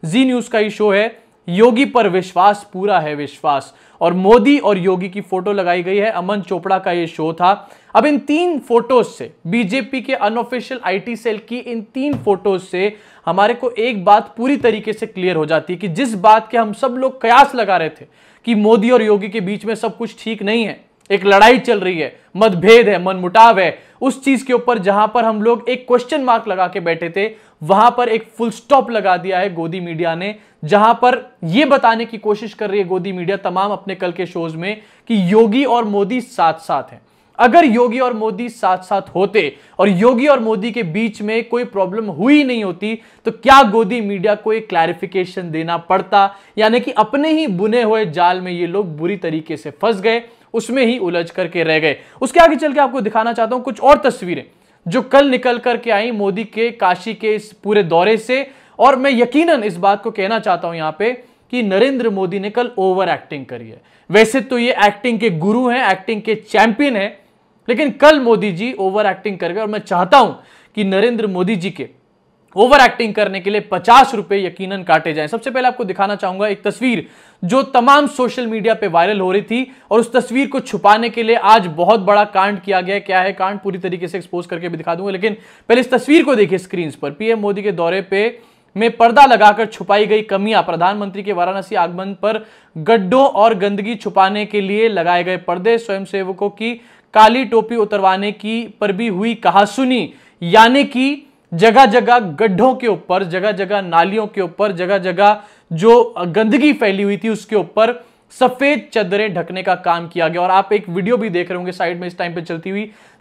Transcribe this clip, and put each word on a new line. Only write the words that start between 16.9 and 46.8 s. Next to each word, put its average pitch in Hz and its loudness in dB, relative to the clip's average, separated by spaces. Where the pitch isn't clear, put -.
कयास 262 6
लगा 202 0
रहे 160 -2
थे 151 -16
कि 233 0
मोदी 214 4
और 247 4
योगी 208 0
के 214 -6
बीच 202 -8
में 220 -6
सब 214 -6
कुछ 226 -10
ठीक 220 -8
नहीं 220 0
है, 160 -10
एक 196 -2
लड़ाई 208 6
चल 226 -2
रही 180 -4
है, 143 -8
मतभेद 208 4
है, 185 0
मनमुटाव 185 4
है, 170 0
उस - -4
चीज 269 0
के 254 -6
ऊपर 240 0
जहां 202 2
पर 226 0
हम 220 -2
लोग 233 0
एक 247 -4
क्वेश्चन 247 0
मार्क 240 0
लगा 185 -2
के 185 -8
बैठे 165 -4
थे, 208 -2
वहां 196 4
पर 240 0
एक 226 -2
फुल 233 -2
स्टॉप 269 0
लगा 190 0
दिया 180 -4
है 190 -4
गोदी 165 -8
मीडिया 165 -4
ने, 190 -8
जहां 208 4
पर 247 0
यह 202 2
बताने 233 2
की 226 -12
कोशिश 208 -4
कर 208 -6
रही 202 -2
है 185 -2
गोदी 185 -6
मीडिया 180 -4
तमाम 190 -4
अपने 196 -8
कल 185 -6
के 180 -8
शोज 165 -8
में 208 -8
कि 196 0
योगी 226 4
और 240 0
मोदी 202 -2
साथ-साथ 160 -4
हैं। 120 -20
अगर 254 6
योगी 240 2
और 254 -2
मोदी 220 -6
साथ-साथ 190 -2
होते 185 0
और 190 4
योगी 233 2
और 269 4
मोदी 220 -4
के 233 -6
बीच 208 -6
में 226 -4
कोई 240 -4
प्रॉब्लम 196 -4
हुई 220 2
नहीं 240 -4
होती, 202 -6
तो 226 -4
क्या 269 6
गोदी 226 0
मीडिया 202 -2
को 214 -4
एक 220 -6
क्लैरिफिकेशन 180 -4
देना 165 -6
पड़ता? 190 0
यानी 220 2